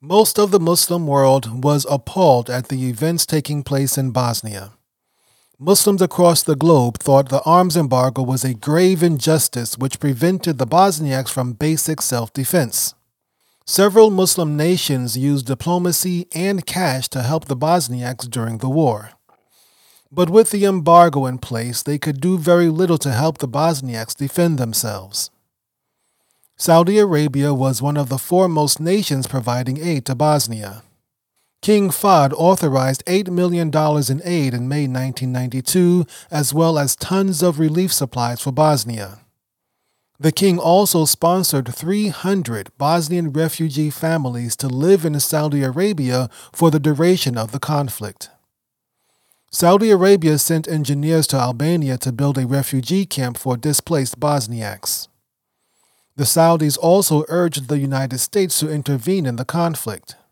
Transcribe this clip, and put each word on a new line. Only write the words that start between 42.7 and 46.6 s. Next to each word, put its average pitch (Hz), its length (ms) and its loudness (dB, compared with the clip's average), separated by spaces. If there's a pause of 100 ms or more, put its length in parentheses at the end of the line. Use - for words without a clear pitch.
Bosnian 165 540 -2
refugee 156 580 -2
families 131 680 -4
to - 100 -6
live 156 360 2
in 151 160 -2
Saudi 147 440 0
Arabia 131 640 -2 (240)
for 165 160 4